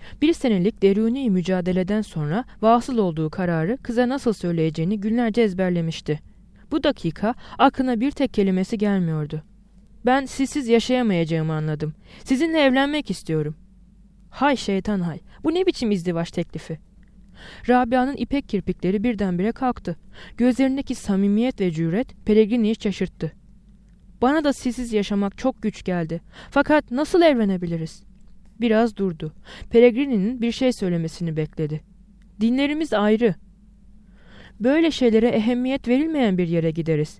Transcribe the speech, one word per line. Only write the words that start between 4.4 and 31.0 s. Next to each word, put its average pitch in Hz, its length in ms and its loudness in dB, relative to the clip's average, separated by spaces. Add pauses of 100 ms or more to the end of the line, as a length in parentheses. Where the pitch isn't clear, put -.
günlerce 226 420 0
ezberlemişti. 180 800 -2 (520)
Bu 320 120 -2
dakika 226 520 -2 (220)
aklına 254 420 2
bir 269 120 0
tek 277 220 -2
kelimesi 190 440 0
gelmiyordu. 165 640 -2 (600)
"Ben 262 200 2
sizsiz 269 420 -4
yaşayamayacağımı 185 840 0
anladım. 156 400 -4 (300)
Sizinle 320 360 0
evlenmek 277 520 2
istiyorum." 156 440 -4 (760)
Hay 277 260 0
şeytan 196 440 -2
hay, 170 200 -4 (240)
bu 320 100 0
ne 370 120 0
biçim 247 260 -2
izdivaç 170 400 -2
teklifi? - 480 -8 (880)
Rabia'nın 254 480 2
ipek 269 320 -4
kirpikleri 190 540 -2
birdenbire 202 480 -2
kalktı. 233 440 -4 (420)
Gözlerindeki 262 580 0
samimiyet 202 640 0
ve 185 100 0
cüret 165 540 -4
Peregrini'yi 220 500 4
şaşırttı. 185 560 -6 (880)
"Bana 294 220 2
da 285 100 2
sizsiz 240 400 -6
yaşamak 202 440 0
çok - 240 -4
güç 214 220 -4
geldi. 170 380 -4 (280)
Fakat 285 420 2
nasıl 302 300 2
evlenebiliriz?" 185 840 2 (580)
Biraz 220 360 2
durdu. 165 360 -4 (360)
Peregrini'nin 240 720 4
bir 233 100 0
şey 254 220 0
söylemesini 165 640 -4